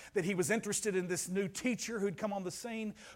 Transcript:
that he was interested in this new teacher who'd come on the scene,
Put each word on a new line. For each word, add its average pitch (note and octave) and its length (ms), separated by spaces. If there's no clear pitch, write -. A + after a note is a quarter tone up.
that F3+ 120
he G3 100
was E3+ 160
interested G#3 420
in F#3 140
this F3 220
new F#3+ 180
teacher A#3 520
who'd G3 180
come G#3 160
on G3 100
the F3 80
scene, A3 420